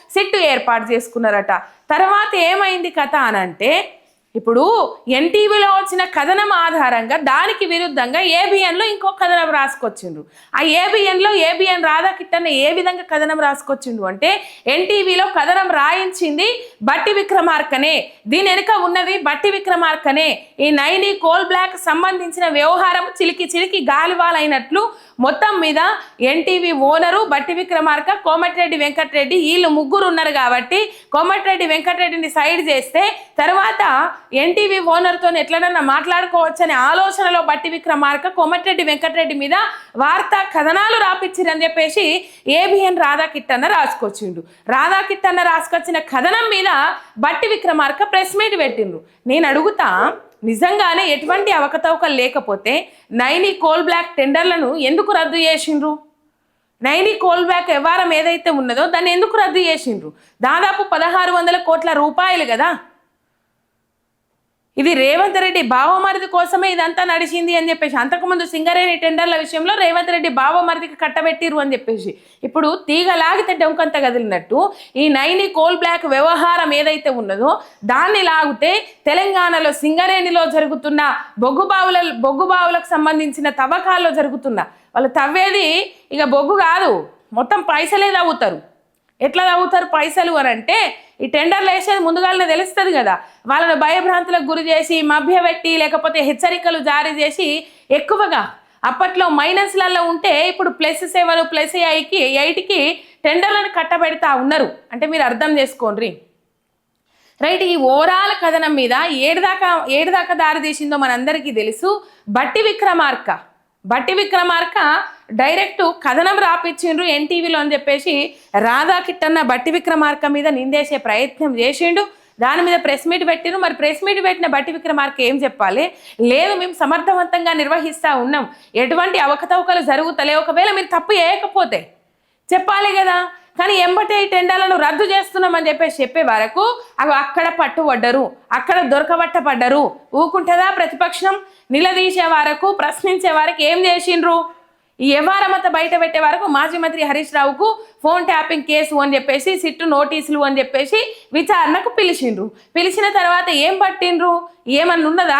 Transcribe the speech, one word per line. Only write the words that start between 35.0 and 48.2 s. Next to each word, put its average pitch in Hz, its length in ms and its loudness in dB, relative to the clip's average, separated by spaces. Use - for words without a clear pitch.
ఎట్లనన్నా 339 380 0
మాట్లాడుకోవచ్చనే 339 840 0
ఆలోచనలో 370 520 2
బట్టి 302 240 -2
విక్రమార్క 294 540 -2
కోమటిరెడ్డి 349 520 0
వెంకటరెడ్డి 320 520 -2
మీద 285 140 0
వార్తా 359 360 0
కథనాలు 370 520 2
రాపిచ్చిరని 359 580 -2
చెప్పేసి 320 420 0
ఏబిఎన్ 370 460 2
రాధాకిట్టన్న 294 600 -2
రాసుకొచ్చిండు. 208 640 -4
రాధాకిట్టన్న 381 640 0
రాసుకొచ్చిన 330 460 -2
కథనం 359 420 0
మీద 381 160 0
బట్టి 339 300 0
విక్రమార్క 311 580 0
ప్రెస్ 381 280 0